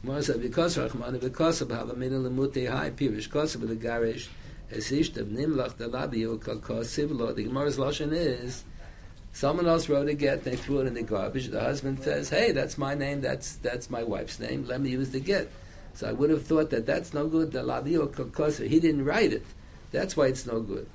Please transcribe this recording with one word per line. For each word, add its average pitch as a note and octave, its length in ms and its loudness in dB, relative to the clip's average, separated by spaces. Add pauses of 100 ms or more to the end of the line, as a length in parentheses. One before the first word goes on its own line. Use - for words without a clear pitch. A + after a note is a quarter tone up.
Gemara C#3 220 -2
said, A#2 180 0
"Because E3 360 2
Rachmana, B2 420 -2
because B2+ 420 2
of B2 60 -2
Havamina B2 560 -2
Lemute B2+ 460 0
Hai C#3 220 0
Pirish, G#2+ 340 0
because D3+ 300 0
of A2+ 120 -4
the A2+ 80 -2
Garish, A#2 540 0 (420)
es A2+ 200 -4
ishtav C3 340 2
nimlach B2+ 480 0
dalabi A#2+ 480 -2
ukal A2+ 400 -2
kosiv B2+ 560 -2
lo." A#2 160 0
The A2 100 -2
Gemara's C3 340 0
lashon D3 360 0
is, B2+ 500 -2 (680)
someone E3+ 340 2
else E3 220 4
wrote C#3+ 180 4
a D3+ 60 2
get, C#3+ 320 2
they B2 100 0
threw C#3 240 0
it C3 80 2
in A#2+ 60 0
the A#2 80 -4
garbage. A2 480 -2
The G#2 100 -2
husband C3+ 420 0
says, C#3+ 280 0
"Hey, G3+ 240 4
that's C#3+ 240 0
my C#3 180 -2
name, C#3+ 240 -2
that's, C3 380 -2
that's B2 320 -4
my A#2+ 120 -4
wife's - 380 -4
name, B2 280 -4
let B2 120 -2
me C3+ 120 0
use C3 180 0
the C3 100 -2
get." F#3 320 0 (440)
So - 120 -6
I A2 60 -2
would C#3 160 4
have D3+ 160 4
thought D#3 240 4
that A2+ 160 0
that's - 280 0
no D3 140 0
good, D#3+ 240 4
dalabi B2+ 460 0
ukal C#3 340 0
kosiv. D3 380 0
He D3+ 100 8
didn't D#3 240 4
write E3+ 300 4
it. A2 120 -4 (460)
That's - 240 -2
why C#3+ 120 6
it's C3 180 0
no A#2 160 -2
good. G2 340 -6